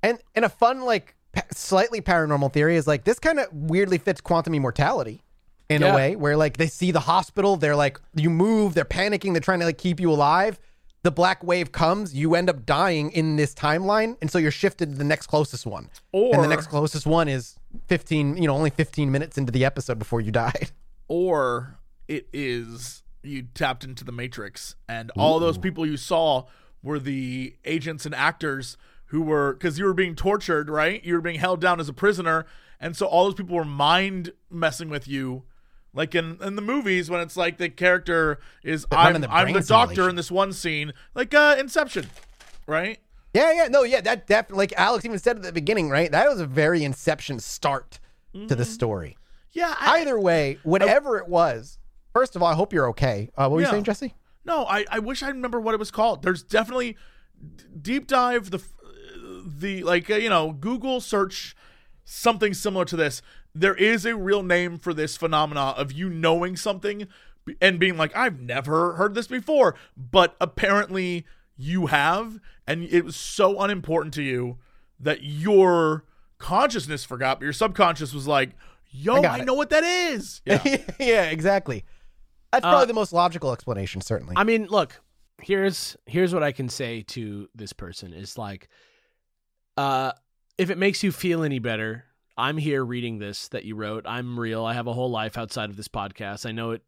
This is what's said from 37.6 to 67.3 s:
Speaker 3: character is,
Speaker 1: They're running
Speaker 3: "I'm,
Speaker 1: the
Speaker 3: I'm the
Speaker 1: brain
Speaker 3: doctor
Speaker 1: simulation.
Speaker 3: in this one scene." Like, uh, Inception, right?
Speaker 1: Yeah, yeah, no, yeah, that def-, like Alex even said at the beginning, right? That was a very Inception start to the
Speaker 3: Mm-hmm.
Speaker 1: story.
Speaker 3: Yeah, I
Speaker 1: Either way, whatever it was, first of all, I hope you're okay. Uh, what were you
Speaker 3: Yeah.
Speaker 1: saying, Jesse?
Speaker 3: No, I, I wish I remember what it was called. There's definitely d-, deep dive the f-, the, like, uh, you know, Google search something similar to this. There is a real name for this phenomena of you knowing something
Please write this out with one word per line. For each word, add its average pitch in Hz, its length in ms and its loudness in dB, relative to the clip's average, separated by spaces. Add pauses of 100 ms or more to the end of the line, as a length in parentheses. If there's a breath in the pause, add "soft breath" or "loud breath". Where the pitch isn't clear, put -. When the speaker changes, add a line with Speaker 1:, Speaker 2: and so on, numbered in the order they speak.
Speaker 3:
character 170 680 2 (240 soft breath)
is, 156 280 -6
Speaker 1:
They're 139 80 4
running 175 160 8
Speaker 3:
"I'm, 156 60 0
Speaker 1:
the 127 100 -6
Speaker 3:
I'm 175 160 4
the 160 60 -2
Speaker 1:
brain 196 120 2
Speaker 3:
doctor 220 300 6
Speaker 1:
simulation. 185 140 2
Speaker 3:
in 180 80 -4
this 170 120 -6
one 190 240 0
scene." 151 380 -6 (240 soft breath)
Like, 269 180 -4
uh, 294 240 8
Inception, 262 500 -2 (600)
right? 175 320 -4 (340)
Speaker 1:
Yeah, 311 200 6
yeah, 330 160 4
no, 277 140 6
yeah, 262 180 2
that 220 260 -2
def-, 208 240 2
like 196 240 0
Alex 202 300 2
even 226 140 -6
said 233 180 2
at 196 60 -16
the 175 100 -10
beginning, 165 360 0
right? 147 220 2
That 165 160 4
was 214 140 0
a 160 40 -4
very 151 380 2
Inception 143 560 -4
start - 600 -4 (340)
to 190 120 -16
the 185 100 0
Speaker 3:
Mm-hmm. 120 80 0
Speaker 1:
story. 110 540 -4 (360)
Speaker 3:
Yeah, 330 260 -2
I 294 220 4
Speaker 1:
Either 269 180 0
way, 165 440 2
whatever 202 540 4
it 185 120 -8
was, 143 500 0 (320)
first 254 240 2
of 180 80 0
all, 170 60 6
I 156 60 2
hope 180 180 0
you're 139 160 2
okay. 113 480 -2
Uh, 135 100 2
what 135 40 2
were 156 100 2
you - 60 4
Speaker 3:
Yeah. 247 40 2
Speaker 1:
saying, 208 140 0
Jesse? 233 300 -4 (280)
Speaker 3:
No, 320 220 -2
I, 208 260 0
I 175 80 -2
wish 247 240 -6
I 269 60 -4
remember 247 320 -4
what 220 120 -2
it 214 60 0
was 208 120 -8
called. 220 320 0
There's 185 200 0
definitely 233 540 -2 (580 soft breath)
d-, - 80 -20 (180)
deep 247 260 -4
dive 247 440 2
the - 60 -6
f-, - 160 -12 (720)
the, 180 400 -6
like, 175 240 2
uh, 214 60 2
you 220 140 0
know, 160 220 2
Google 240 480 -4
search - 560 -4 (480 soft breath)
something 214 500 0
similar 190 300 -2
to 175 140 -4
this. 147 240 -2 (320 soft breath)
There 185 220 2
is 208 300 2
a 233 120 -2
real 196 260 0
name 175 340 0
for 170 160 -6
this 151 220 -4
phenomena 151 640 0
of 135 160 -4
you 175 160 -6
knowing 170 480 0
something 202 500 -6 (380 soft breath)